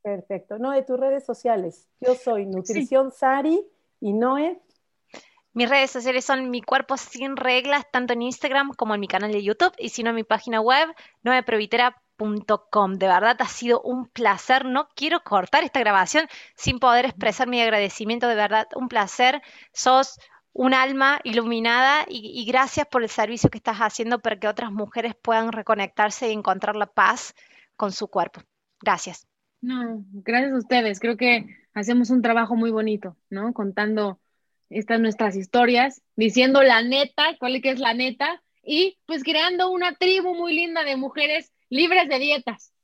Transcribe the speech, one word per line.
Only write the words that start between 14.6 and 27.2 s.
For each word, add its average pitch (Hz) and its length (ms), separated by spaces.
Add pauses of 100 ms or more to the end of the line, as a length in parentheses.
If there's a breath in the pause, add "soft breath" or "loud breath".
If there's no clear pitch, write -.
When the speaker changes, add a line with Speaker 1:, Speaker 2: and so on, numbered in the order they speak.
Speaker 3:
No 262 300
quiero 320 260
cortar 214 420
esta 277 160
grabación 214 480 (280 loud breath)
sin 254 240
poder 247 260
expresar 226 420
mi 247 140
agradecimiento. 220 680
De 233 80
verdad, 208 400
un 254 140
placer. 247 520 (320 loud breath)
Sos 262 460 (340 soft breath)
un 254 200
alma 269 500
iluminada 233 840
y, 220 240 (100)
y 214 40
gracias 262 420
por 240 160
el 220 60
servicio 226 400
que - 80
estás 220 200
haciendo 226 420
para 214 200
que 214 80
otras 214 240
mujeres 214 500
puedan 226 300
reconectarse 214 800
y 220 40
encontrar 208 420
la 202 120
paz 214 460 (420 soft breath)